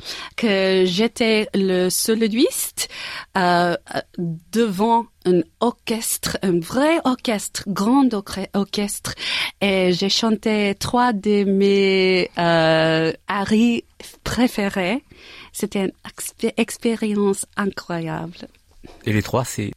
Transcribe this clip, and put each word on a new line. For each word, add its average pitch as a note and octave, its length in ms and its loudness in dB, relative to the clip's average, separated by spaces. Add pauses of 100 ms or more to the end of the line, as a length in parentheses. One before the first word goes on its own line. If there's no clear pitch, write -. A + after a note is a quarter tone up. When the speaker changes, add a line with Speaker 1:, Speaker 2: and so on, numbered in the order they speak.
(360)
Speaker 1:
que F#3+ 480 2
j'étais G#3+ 680 0
le F#3 360 2
soloiste, A3+ 960 0 (500)
euh, F3 380 2 (420)
devant G#3+ 880 0 (200)
un F3+ 160 4 (180)
orchestre, - 800 -4
un F3 160 2
vrai C#4+ 460 0
orchestre, B3 640 -2
grand A3+ 440 2
orche-, G3 400 -6
orchestre. G3+ 640 -4 (460)
Et F#3+ 320 2
j'ai F#3+ 160 0
chanté G#3+ 680 0
trois B3 340 0
de G3+ 320 2
mes, F#3+ 920 2
euh, D#3+ 760 2 (160)
arias A3 540 2 (420)
préférés. G#3 800 -2 (480)
C'était G3+ 320 -4
une - 80 -2 (160)
exp-, - 480 -6
expérience G#3 880 -2 (100)
incroyable. E3 920 -6 (560)
Speaker 2:
Et A2 80 -2
les G#2+ 100 2
trois, B2 220 -2
c'est - 320 -8